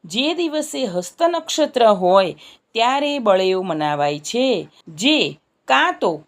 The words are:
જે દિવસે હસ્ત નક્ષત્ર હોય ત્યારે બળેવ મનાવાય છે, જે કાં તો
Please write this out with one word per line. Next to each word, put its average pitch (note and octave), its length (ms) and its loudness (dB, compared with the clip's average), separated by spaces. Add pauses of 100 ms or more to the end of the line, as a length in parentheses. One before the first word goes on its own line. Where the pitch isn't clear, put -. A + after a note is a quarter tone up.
જે G#3+ 300 -4
દિવસે D4+ 520 -6
હસ્ત F3+ 360 -8
નક્ષત્ર D#4+ 640 0 (160)
હોય F3+ 340 4 (360)
ત્યારે C4+ 460 0
બળેવ F#3+ 440 2
મનાવાય D3 560 -2
છે, A#3 500 -2 (200)
જે A3+ 300 0 (500)
કાં D#4+ 320 2
તો F#3 120 0 (160)